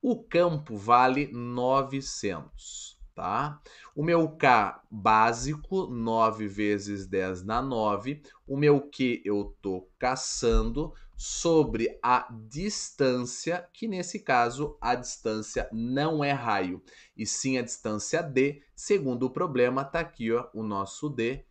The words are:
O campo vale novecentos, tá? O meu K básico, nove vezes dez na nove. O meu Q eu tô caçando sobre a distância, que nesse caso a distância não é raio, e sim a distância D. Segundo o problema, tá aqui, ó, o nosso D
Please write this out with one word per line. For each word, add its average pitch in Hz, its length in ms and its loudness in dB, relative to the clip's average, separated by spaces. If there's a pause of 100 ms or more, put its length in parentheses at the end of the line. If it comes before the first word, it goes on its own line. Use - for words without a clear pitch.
O 247 220 0
campo 151 540 0
vale 127 560 4
novecentos, 123 1700 -4 (160)
tá? 123 460 -6 (340)
O 147 80 -4
meu 165 260 4
K 123 520 4 (100)
básico, 117 1000 2
nove 113 580 0
vezes 101 600 -2
dez 92 380 -2
na 110 160 -2
nove. 120 640 -2 (240)
O 135 100 -6
meu 147 240 6
Q 127 440 -2
eu 101 360 -2
tô 92 380 -6
caçando 123 960 0 (200)
sobre 135 880 2
a 123 240 2 (220)
distância, 139 1300 -2
que 226 140 -8
nesse 180 320 -6
caso 127 600 0
a 123 140 0
distância 110 800 -6
não 139 500 0
é 143 80 0
raio, 101 500 -2 (360)
e 107 100 -6
sim 131 320 -2
a 123 40 -2
distância 113 600 -4
D. 143 400 0 (120)
Segundo 131 500 0
o 127 60 0
problema, 131 540 0
tá 151 140 -4
aqui, 120 340 -4
ó, 123 220 0
o 107 80 -6
nosso 104 480 -4
D 120 400 -2